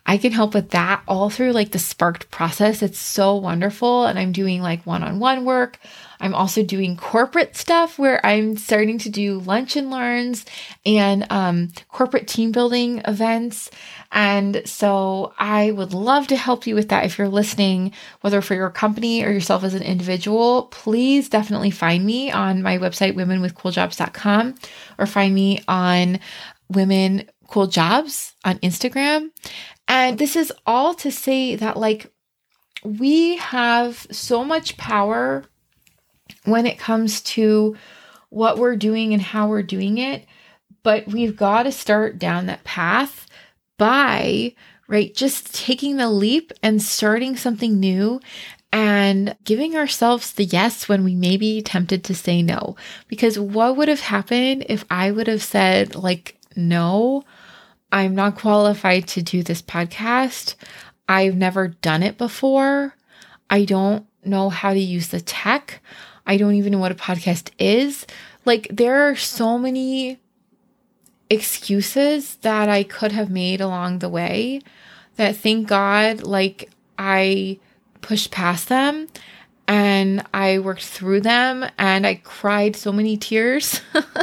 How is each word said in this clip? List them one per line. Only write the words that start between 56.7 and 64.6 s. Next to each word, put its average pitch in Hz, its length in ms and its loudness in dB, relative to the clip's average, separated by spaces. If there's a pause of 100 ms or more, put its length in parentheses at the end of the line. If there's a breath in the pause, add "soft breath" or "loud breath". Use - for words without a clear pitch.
I'm 190 240 2
not 202 220 2
qualified 208 720 2
to 180 140 -4
do 175 200 -2
this 170 200 -4
podcast. 220 920 -4 (540 loud breath)
I've 190 280 4
never 185 320 0
done 165 340 0
it 208 160 -2
before. 269 760 0 (540 loud breath)
I 202 160 4
don't 196 400 0 (180)
know 196 280 0
how 196 240 -2